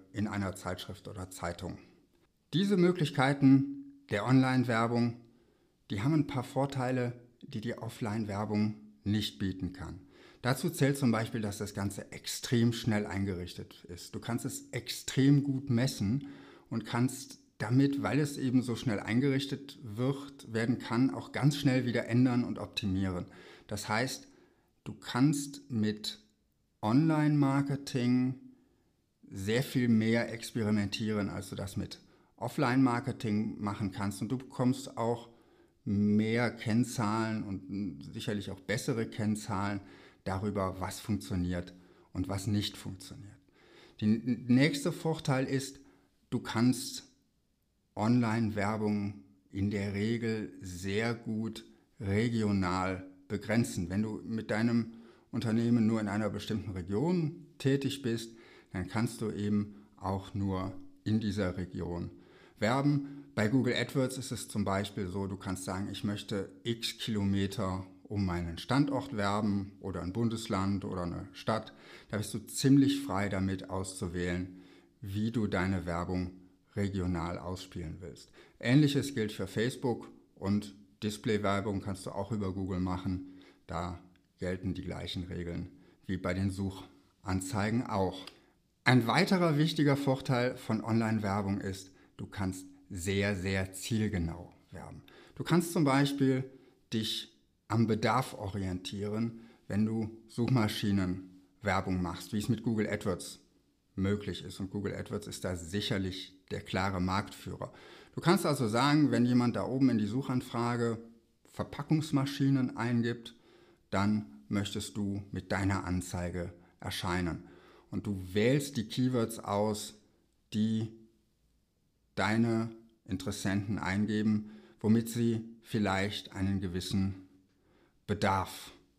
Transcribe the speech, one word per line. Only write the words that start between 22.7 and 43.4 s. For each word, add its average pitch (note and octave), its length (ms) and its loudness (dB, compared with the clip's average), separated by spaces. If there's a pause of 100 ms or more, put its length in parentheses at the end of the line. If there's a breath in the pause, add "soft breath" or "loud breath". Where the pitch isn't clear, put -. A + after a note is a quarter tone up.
Das - 200 -8
heißt, A3+ 400 -2 (560 soft breath)
du - 120 -10
kannst - 760 0
mit G#2+ 480 -2 (640)
Online-Marketing C#3 1500 4 (960 soft breath)
sehr G#2+ 320 0
viel B2+ 280 2
mehr A2+ 440 4
experimentieren, G#2+ 960 0
als G2 220 -8
du - 40 -8
das G2 220 -6
mit - 220 -6 (360 soft breath)
Offline-Marketing A#2+ 1300 2
machen G2+ 300 -2
kannst. G2+ 320 -4
Und G#2 60 -6
du B2+ 100 -2
bekommst - 580 -2
auch A#2 320 -2 (560 soft breath)
mehr G#2+ 640 4
Kennzahlen A2+ 920 0
und F#2+ 680 -8
sicherlich G#2 380 -6
auch F#2+ 100 -8
bessere A2+ 460 -2
Kennzahlen G#2 760 -2 (420 loud breath)
darüber, F#2+ 580 -2
was F#2 180 -6
funktioniert F2+ 760 -2 (360 loud breath)
und F#2+ 160 -4
was G2 200 -4
nicht G#2 280 0
funktioniert. - 640 -14 (640 loud breath)